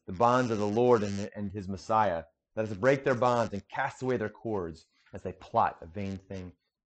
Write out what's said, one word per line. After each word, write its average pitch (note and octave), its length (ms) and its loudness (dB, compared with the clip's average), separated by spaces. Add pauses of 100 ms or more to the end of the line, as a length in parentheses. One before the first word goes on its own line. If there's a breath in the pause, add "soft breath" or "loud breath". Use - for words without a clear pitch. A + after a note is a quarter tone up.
the F#2+ 80 -10
bonds A#2+ 380 4
of G#2+ 80 0
the G#2 80 0
Lord A#2 340 6
and, G2+ 340 -4
and G2+ 160 -8
his G2 160 -8
Messiah, G2 580 0 (300)
"Let A2 120 -2
us G#2 100 -8
break C3+ 260 2
their C#3 120 2
bonds A#2+ 380 2
and G2 160 -8
cast C3 340 -6
away B2+ 140 0
their G#2+ 120 -4
cords," F#2 560 -8 (280)
as G2 100 -14
they F#2 80 -8
plot - 500 0
a E2+ 60 -14
vain G2 300 -8
thing." F#2 340 -14 (340)